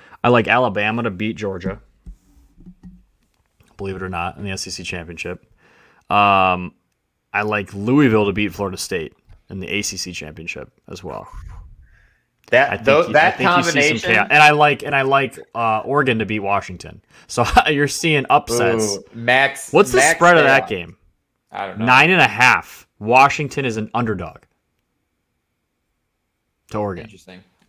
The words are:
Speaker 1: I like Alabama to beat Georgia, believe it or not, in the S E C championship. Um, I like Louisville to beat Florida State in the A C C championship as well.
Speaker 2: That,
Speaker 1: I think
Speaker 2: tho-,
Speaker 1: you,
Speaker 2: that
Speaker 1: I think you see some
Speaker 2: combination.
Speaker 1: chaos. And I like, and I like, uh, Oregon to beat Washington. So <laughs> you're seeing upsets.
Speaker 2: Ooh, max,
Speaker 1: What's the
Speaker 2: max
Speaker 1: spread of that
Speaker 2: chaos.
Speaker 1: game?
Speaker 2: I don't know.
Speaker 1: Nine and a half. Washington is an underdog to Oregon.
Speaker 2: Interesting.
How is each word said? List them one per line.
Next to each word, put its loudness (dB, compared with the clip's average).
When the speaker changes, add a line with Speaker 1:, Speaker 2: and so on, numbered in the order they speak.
Speaker 1:
I 2
like 2
Alabama 0
to -4
beat -6
Georgia, -8
believe -8
it -12
or -6
not, -6
in -12
the -8
S -8
E -14
C -12
championship. -12
Um, 2
I -2
like -4
Louisville 2
to 0
beat -4
Florida -8
State -8
in -12
the -10
A -4
C -8
C -10
championship -14
as -16
well. -12
Speaker 2:
That, 2
Speaker 1:
I -4
think -8
Speaker 2:
tho-, 4
Speaker 1:
you, -8
Speaker 2:
that 4
Speaker 1:
I -12
think 0
you 2
see -2
some 0
Speaker 2:
combination. 0
Speaker 1:
chaos. 2
And 6
I 8
like, 2
and -4
I 0
like, 0
uh, -2
Oregon 0
to -4
beat -4
Washington. -6
So 0
<laughs> 4
you're 2
seeing 0
upsets. 0
Speaker 2:
Ooh, -14
max, 0
Speaker 1:
What's 4
the 2
Speaker 2:
max 4
Speaker 1:
spread 6
of 6
that 4
Speaker 2:
chaos. -10
Speaker 1:
game? -10
Speaker 2:
I -8
don't -12
know. -4
Speaker 1:
Nine 6
and 4
a 4
half. 0
Washington 2
is -4
an -6
underdog -6
to -6
Oregon. -6
Speaker 2:
Interesting. -20